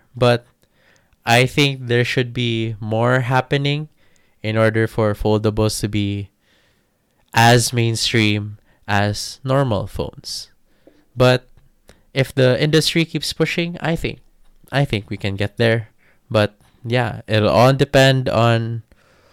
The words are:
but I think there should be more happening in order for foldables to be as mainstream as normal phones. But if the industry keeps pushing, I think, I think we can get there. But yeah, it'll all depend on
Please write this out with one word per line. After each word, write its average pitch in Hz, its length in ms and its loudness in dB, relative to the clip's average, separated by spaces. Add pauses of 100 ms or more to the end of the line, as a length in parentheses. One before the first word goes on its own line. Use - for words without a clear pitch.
(160)
but 120 300 2 (800)
I 123 220 4
think 135 400 -2
there 120 180 2
should 123 280 -4
be 113 460 -4
more 117 420 0
happening 139 680 -2 (540)
in 110 140 -4
order 110 280 2
for 107 300 0
foldables 107 680 0
to 110 60 -4
be 101 420 -4 (1040)
as 120 400 4
mainstream 107 840 0 (280)
as 104 560 -2
normal 131 440 0
phones. - 640 -12 (640)
But 127 340 2 (640)
if 135 220 -2
the 127 260 2
industry 156 440 2
keeps - 280 -8
pushing, 170 480 -4
I 165 140 -2
think, - 240 -8 (520)
I 143 140 0
think 104 240 -6
we 101 80 -8
can 98 180 -6
get 101 220 -6
there. 113 320 0 (400)
But 107 240 0 (320)
yeah, 117 420 -4
it'll 107 220 2
all 123 240 6
depend 135 560 2
on 117 540 0 (500)